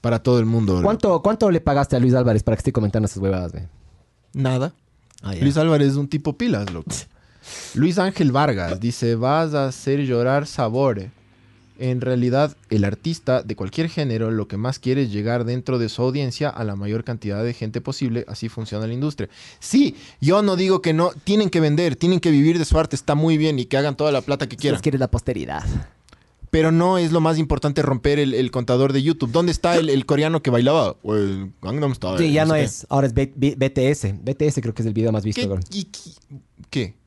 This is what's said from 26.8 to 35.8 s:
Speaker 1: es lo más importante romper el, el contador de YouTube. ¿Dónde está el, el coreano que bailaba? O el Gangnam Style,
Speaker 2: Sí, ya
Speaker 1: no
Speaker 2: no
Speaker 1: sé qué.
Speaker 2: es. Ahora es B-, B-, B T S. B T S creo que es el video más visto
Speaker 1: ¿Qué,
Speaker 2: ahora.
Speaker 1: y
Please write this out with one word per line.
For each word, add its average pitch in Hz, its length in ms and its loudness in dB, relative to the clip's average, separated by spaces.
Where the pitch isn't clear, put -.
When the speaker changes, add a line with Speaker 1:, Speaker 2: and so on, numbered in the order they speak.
Speaker 1:
es 170 140 0
lo 165 100 2
más 160 160 2
importante 147 460 0
romper 143 340 2
el, 139 160 0
el 123 160 0
contador 127 420 2
de 135 120 0
YouTube. 151 280 0
¿Dónde 175 200 2
está 170 260 0
el, 160 120 2
el 139 180 2
coreano 156 340 2
que - 80 -2
bailaba? 123 540 2
O 107 120 -2
el 98 360 -2
Gangnam 135 320 -2
Style, 185 240 -6
Speaker 2:
Sí, 165 160 2
ya 156 120 4
Speaker 1:
no 160 40 2
Speaker 2:
no 160 60 4
Speaker 1:
sé 151 60 2
qué. 120 40 2
Speaker 2:
es. - 240 -10
Ahora 139 180 2
es 117 60 -2
B-, 139 220 0
B-, 139 200 0
B 131 140 0
T 135 220 2
S. 101 320 -4
B 127 100 -4
T 151 140 0
S 139 140 0
creo 113 120 -4
que - 80 -6
es 113 60 0
el 107 60 -2
video 110 180 0
más 107 120 -2
visto 104 180 -4
Speaker 1:
¿Qué, 101 60 -2
Speaker 2:
ahora. 95 140 -2
Speaker 1:
y 190 140 -6